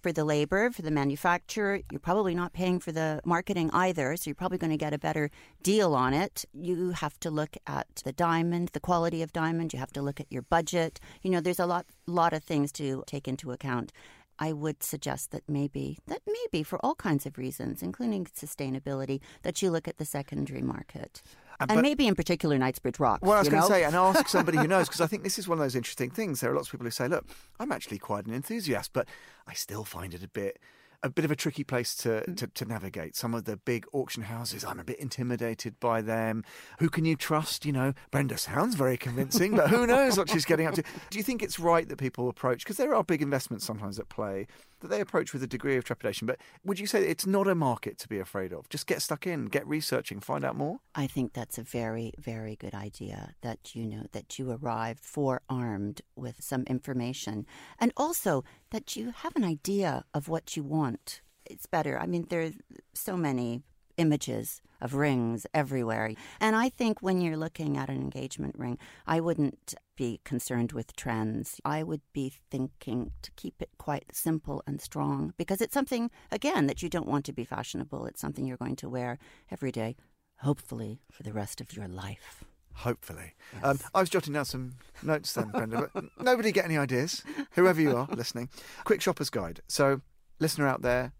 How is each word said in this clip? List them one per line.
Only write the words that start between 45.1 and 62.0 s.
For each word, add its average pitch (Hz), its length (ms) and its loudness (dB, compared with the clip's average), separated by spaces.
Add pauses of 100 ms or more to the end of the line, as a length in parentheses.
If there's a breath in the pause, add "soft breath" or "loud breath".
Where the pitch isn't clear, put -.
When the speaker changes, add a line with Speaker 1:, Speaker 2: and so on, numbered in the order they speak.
Speaker 2:
with 131 100 -4
a 127 40 -4
degree 131 280 0
of 123 80 2
trepidation. 110 420 -4
But 123 120 0 (260 loud breath)
would 185 160 -2
you 202 80 -4
say 208 140 2
that 190 80 4
it's 165 180 -2
not 196 220 4
a 190 60 6
market 127 420 0
to - 100 -14
be 107 100 -4
afraid 95 360 -4
of? 76 160 -12
Just - 180 -6
get 156 140 0
stuck - 260 -4
in, 147 200 -2
get 139 200 -2
researching, 131 540 -2
find 139 240 -2
out 120 100 -2
more? 156 240 -4 (160)
Speaker 1:
I 143 100 0
think 131 280 -2
that's - 240 -8
a 113 60 -10
very, 113 540 -4
very 110 380 -8
good - 180 -12
idea, 98 680 -10
that, - 340 -10
you 117 100 -6
know, 107 280 -8
that - 260 -10
you 127 120 -4
arrive 113 500 -4
forearmed 123 1000 -2 (140)
with 120 260 -10
some 127 220 -2
information. 123 840 -4 (320 loud breath)
And 233 200 4
also 214 480 0 (260 soft breath)
that - 240 -6
you 233 160 -6
have - 240 -8
an 277 80 2
idea 170 720 0
of 147 160 -2
what 165 260 -4
you 151 80 -4
want. 143 580 -2 (240)
It's - 200 -16
better. 151 340 0
I 165 60 -2